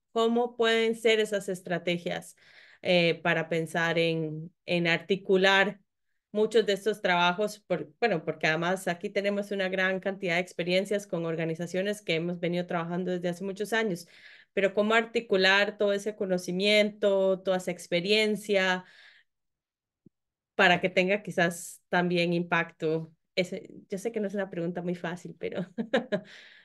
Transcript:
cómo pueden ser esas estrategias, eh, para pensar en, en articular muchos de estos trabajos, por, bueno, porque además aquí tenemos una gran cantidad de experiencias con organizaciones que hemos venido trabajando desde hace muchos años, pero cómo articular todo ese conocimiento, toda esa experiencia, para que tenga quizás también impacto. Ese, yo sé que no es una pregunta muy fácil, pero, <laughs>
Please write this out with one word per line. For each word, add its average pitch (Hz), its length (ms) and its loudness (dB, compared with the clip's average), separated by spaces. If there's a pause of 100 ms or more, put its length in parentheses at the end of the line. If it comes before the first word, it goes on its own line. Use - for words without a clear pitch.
(120)
cómo 233 440 0
pueden 226 400 2
ser 220 240 4
esas 208 280 -2
estrategias, 175 880 -4 (460)
eh, 170 400 4
para 165 260 0
pensar 165 500 0
en, 160 540 -2 (140)
en 175 200 0
articular 190 920 2 (520)
muchos 214 340 2
de 202 80 2
estos 208 280 -2
trabajos, 180 580 2
por, 160 400 -6
bueno, 190 240 0
porque 160 220 -4
además 170 420 0
aquí 175 220 -4
tenemos 202 400 -2
una 190 180 -2
gran 190 320 0
cantidad 190 360 -2
de 180 40 2
experiencias 185 640 -2
con 170 200 -4
organizaciones 170 760 -4
que 165 140 -2
hemos 175 240 -4
venido 175 260 -2
trabajando 175 460 -4
desde 175 160 -4
hace 175 160 -6
muchos 202 280 -6
años, 220 340 -2 (460)
pero 190 220 2
cómo 214 200 2
articular 208 840 2
todo 202 140 2
ese 202 240 -4
conocimiento, 196 1200 2
toda 185 180 0
esa 180 120 -6
experiencia, 190 1120 0 (1700)
para 180 260 6
que 185 100 0
tenga 190 320 2
quizás 175 680 -2
también 175 440 2
impacto. 165 800 -2 (220)
Ese, 185 360 -4 (180)
yo 196 100 -8
sé 226 140 -6
que 214 80 -4
no 202 60 -2
es 196 80 -6
una 196 160 -4
pregunta 175 320 -4
muy 175 120 -4
fácil, 175 440 -10
pero, - 280 -6 (100)
<laughs> - 480 -4 (400)